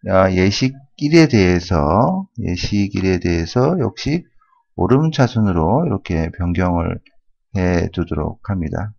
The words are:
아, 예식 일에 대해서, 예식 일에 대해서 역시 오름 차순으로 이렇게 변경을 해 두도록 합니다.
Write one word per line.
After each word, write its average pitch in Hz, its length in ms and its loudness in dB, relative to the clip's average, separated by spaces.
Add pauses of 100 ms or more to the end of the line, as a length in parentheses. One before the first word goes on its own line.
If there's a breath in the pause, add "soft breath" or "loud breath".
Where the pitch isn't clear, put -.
아, 95 240 2
예식 101 440 0 (220)
일에 156 300 4
대해서, 95 1000 2 (120)
예식 98 540 -4
일에 95 260 0
대해서 87 600 0
역시 139 440 -4 (520)
오름 135 360 2
차순으로 110 760 0
이렇게 85 500 -2
변경을 87 640 -2 (580)
해 90 340 0
두도록 80 560 -6
합니다. 92 520 -6